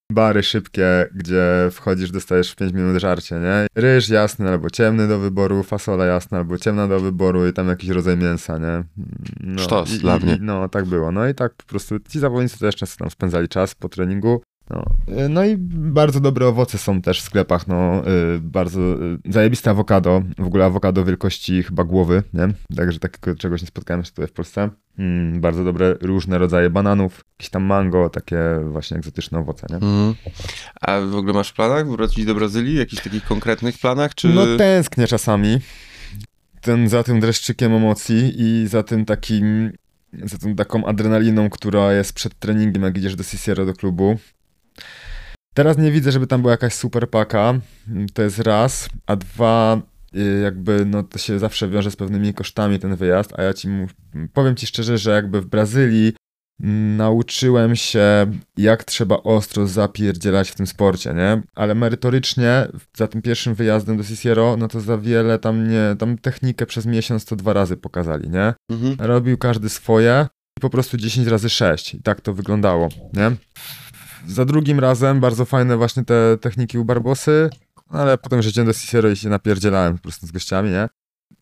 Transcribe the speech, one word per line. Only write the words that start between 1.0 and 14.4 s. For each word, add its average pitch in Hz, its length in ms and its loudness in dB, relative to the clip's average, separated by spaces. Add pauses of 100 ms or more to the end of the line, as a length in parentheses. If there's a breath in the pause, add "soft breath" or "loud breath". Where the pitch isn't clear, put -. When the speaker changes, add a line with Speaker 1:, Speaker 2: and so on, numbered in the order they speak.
Speaker 1:
gdzie 90 300 0 (280)
wchodzisz, 92 380 -2
dostajesz 90 420 0
w - 40 -20
pięć 95 160 -4
minut 92 280 0
żarcie, 90 340 -2
nie? 95 320 0 (160)
Ryż 127 260 4
jasny 107 420 0
albo 90 200 -2
ciemny 110 380 2
do 104 100 2
wyboru, 98 440 0
fasola 98 440 -2
jasna 90 320 -2
albo 87 200 -4
ciemna 104 300 0
do 95 120 0
wyboru 92 480 0
i 90 40 0
tam 92 160 -2
jakiś 90 220 -4
rodzaj 90 260 0
mięsa, 85 420 -2
nie? 85 260 -4 (560)
No, 92 220 -8
Speaker 2:
Sztos 90 320 0
Speaker 1:
i, 110 40 -4
Speaker 2:
dla 90 180 2
Speaker 1:
i, 85 80 0
Speaker 2:
mnie. 85 100 2
Speaker 1:
i, 92 60 0
no, 98 280 -4
tak 98 160 -2
było. 85 280 0
No 107 160 0
i 139 60 -2
tak 123 200 -4
po - 100 -20
prostu - 340 -6 (100)
ci 156 100 -8
zawodnicy 123 400 -2
też 101 180 -2
często - 220 -10
tam - 120 -6
spędzali 85 380 -2
czas 95 260 -2
po - 140 -10
treningu. 98 540 -2 (280)